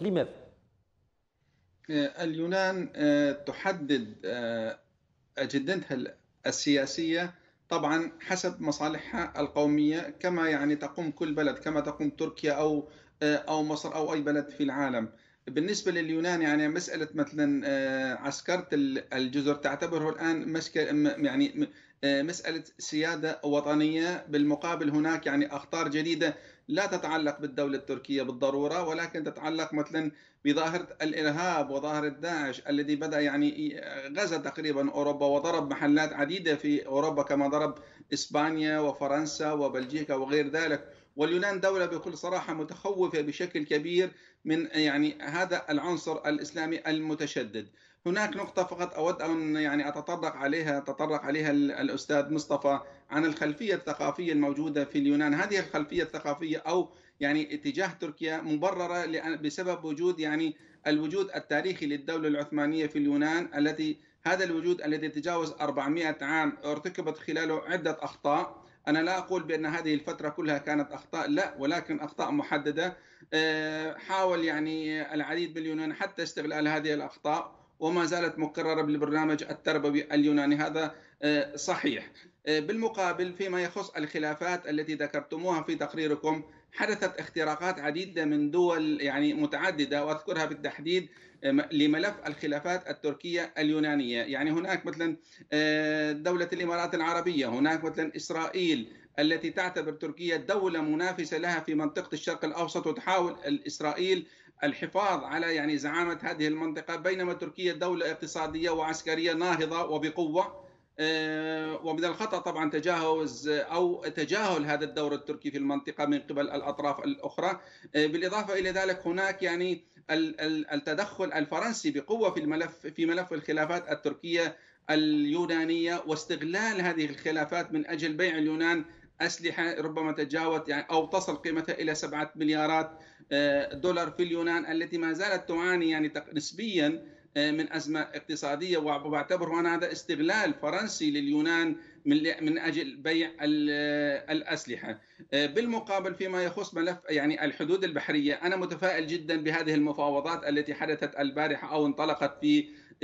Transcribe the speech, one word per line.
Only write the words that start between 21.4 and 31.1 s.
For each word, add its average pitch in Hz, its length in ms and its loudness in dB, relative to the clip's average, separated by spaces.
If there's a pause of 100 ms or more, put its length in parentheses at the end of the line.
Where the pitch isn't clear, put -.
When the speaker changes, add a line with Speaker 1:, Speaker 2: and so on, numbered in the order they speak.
Speaker 2:
م-، 147 100 2 (380)
آه، 139 180 4
مسألة 160 420 -4 (140)
سيادة 156 640 -2
وطنية. 151 840 2
بالمقابل 147 600 2
هناك 156 360 2
يعني 143 300 2
أخطار 165 320 -2
جديدة 156 460 0 (340)
لا 185 180 0
تتعلق 156 540 0
بالدولة 139 380 -2
التركية 135 440 -4
بالضرورة، 139 640 0
ولكن 160 360 -4
تتعلق 156 500 -4
مثلًا 156 360 0 (340)
بظاهرة 160 440 2 (140)
الإرهاب 156 680 0